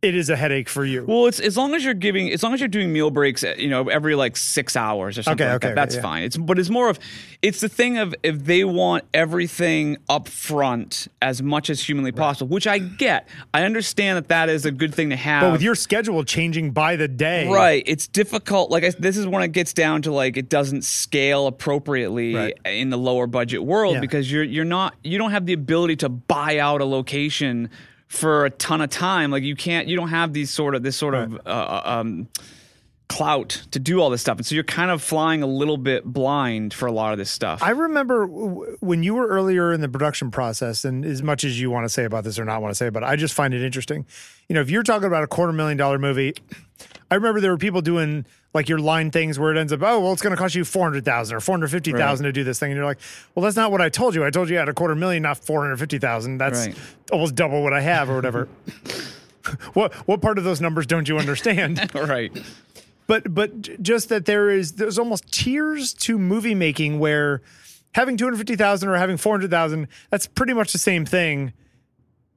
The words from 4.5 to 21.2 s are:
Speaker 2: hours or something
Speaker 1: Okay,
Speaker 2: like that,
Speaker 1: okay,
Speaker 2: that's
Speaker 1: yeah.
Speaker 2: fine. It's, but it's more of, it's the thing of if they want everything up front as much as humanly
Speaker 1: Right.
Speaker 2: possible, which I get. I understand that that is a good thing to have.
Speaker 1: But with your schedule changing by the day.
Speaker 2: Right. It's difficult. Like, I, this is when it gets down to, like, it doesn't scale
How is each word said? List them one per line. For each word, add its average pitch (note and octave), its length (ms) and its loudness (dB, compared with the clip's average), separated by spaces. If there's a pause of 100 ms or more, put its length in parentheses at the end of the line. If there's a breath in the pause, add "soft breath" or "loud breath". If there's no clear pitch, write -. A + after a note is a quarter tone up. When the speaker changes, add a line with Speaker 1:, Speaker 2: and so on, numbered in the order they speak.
Speaker 2:
hours G#2+ 420 -2
or A2+ 40 -6
something D#3 220 0
Speaker 1:
Okay, B2 80 2
Speaker 2:
like B2 100 0
that, B2+ 60 -2
Speaker 1:
okay, A2+ 60 -2
Speaker 2:
that's B2+ 220 0
Speaker 1:
yeah. B2 60 -4
Speaker 2:
fine. E2 200 -4
It's, A#2+ 140 -4
but E3 220 2
it's F3+ 120 0
more A#3+ 180 4
of, F#3 100 0 (440 loud breath)
it's G3+ 180 0
the G#3+ 80 -2
thing A#3+ 300 2
of G3 240 -2
if D3+ 220 0
they F3 200 6
want F3+ 480 2
everything D#3+ 880 2 (100)
up D3 200 0
front C3+ 800 -2 (120)
as B2+ 220 0
much C#3+ 260 0
as D3 140 -2
humanly C#3 300 -2
Speaker 1:
Right. A#2 60 -8
Speaker 2:
possible, C#3+ 360 0
which G#3 120 0
I G3+ 120 2
get. F#3+ 500 0 (240 loud breath)
I D#3 120 4
understand G3+ 520 0
that D#3+ 120 -4
that E3 200 4
is D#3 160 0
a D3+ 60 2
good D3+ 240 -2
thing D#3 160 0
to C3 60 -2
have. C#3+ 260 2
Speaker 1:
But F3+ 100 6
with D#3 100 2
your A3+ 120 4
schedule G3+ 500 0
changing D#3+ 460 0
by D#3 260 2
the D3+ 120 0
day. D3+ 400 0
Speaker 2:
Right. F3+ 360 6
It's D#3 240 -2
difficult. G3+ 640 0
Like, E3 140 4
I, F3+ 140 4
this F#3+ 180 0
is G#3 100 -2
when F#3 160 0
it E3+ 100 -2
gets F3 200 0
down D#3 300 2
to, D3+ 100 -2
like, C3 240 0
it C3 120 -6
doesn't C#3+ 360 0
scale C#3 640 0